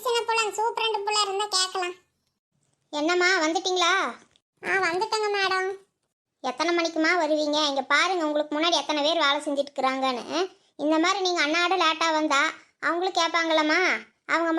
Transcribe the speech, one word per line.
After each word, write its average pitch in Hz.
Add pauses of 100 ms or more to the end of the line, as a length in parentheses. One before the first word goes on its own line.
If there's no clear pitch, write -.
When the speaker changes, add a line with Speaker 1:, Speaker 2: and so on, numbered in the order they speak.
Speaker 1:
சின்ன 480
புள்ள, 453
அந்த 403
சூப்பரண்ட் 440
புள்ள 427
இருந்தா 392
கேக்கலாம். 370 (1040)
Speaker 2:
என்னம்மா, 359 (140)
வந்துட்டீங்களா? 359 (760)
Speaker 1:
ஆ, 381 (100)
வந்துட்டேங்க 427
மேடம். 381 (800)
Speaker 2:
எத்தனை 311
மணிக்குமா 330 (120)
வருவீங்க? 302 (140)
இங்க 277 (100)
பாருங்க, 339
உங்களுக்கு 302
முன்னாடி 320
எத்தனை 302
பேர் 330
வேலை 285
செஞ்சுட்டு 277
இருக்கிறாங்கன்னு. 262 (440)
இந்த 311
மாதிரி 392
நீங்க 349
அன்னாடு 349
லேட்டா 320 (120)
வந்தா 285 (440)
அவங்களும் 349
கேட்பாங்களம்மா, 330 (540)
அவங்க 330